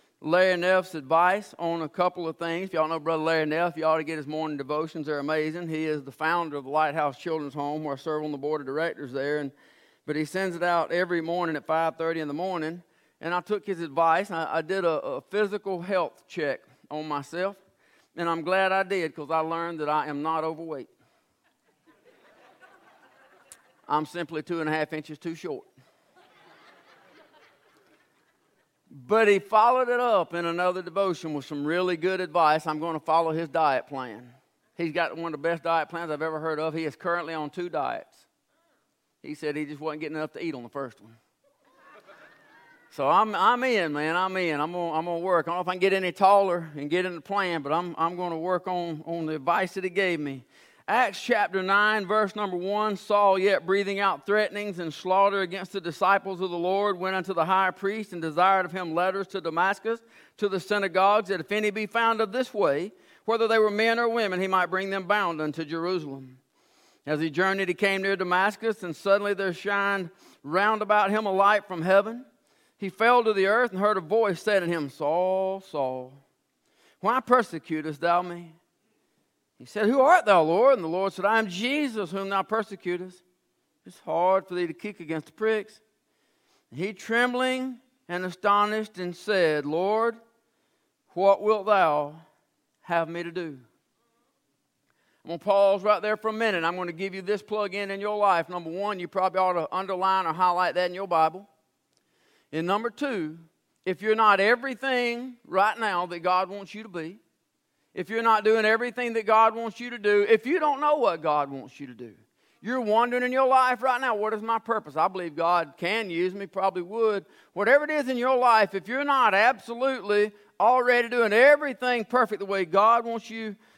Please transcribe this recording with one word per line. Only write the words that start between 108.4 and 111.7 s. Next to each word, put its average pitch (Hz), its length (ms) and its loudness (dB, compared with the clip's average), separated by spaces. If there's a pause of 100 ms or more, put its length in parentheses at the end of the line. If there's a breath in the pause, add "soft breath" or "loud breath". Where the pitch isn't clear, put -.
doing 214 220 4
everything 233 480 0
that 226 100 -2
God 220 300 6
wants 226 260 -8
you 240 80 -10
to 240 80 -10
do, 208 320 4
if 220 160 6
you 311 160 0
don't 294 180 0
know 294 180 2
what 190 260 2
God 147 280 0
wants 135 300 -14